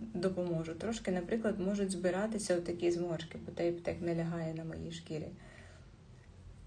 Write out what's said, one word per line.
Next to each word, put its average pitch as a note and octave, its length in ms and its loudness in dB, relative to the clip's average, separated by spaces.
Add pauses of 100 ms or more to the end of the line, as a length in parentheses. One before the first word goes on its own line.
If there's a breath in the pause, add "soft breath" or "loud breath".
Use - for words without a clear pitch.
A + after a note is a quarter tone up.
(140)
допоможу F3 600 2
трошки. G#3 380 -2
Наприклад, G3 480 2
можуть G3 320 2
збиратися F#3 640 2
отакі F3 340 2
зморшки, E3+ 540 0
бо - 60 -8
тейп E3+ 320 2
так E3 180 0
не E3+ 140 2
лягає E3 380 0
на D#3+ 100 -4
моїй E3 280 -4
шкірі. D#3+ 360 -6 (1400 loud breath)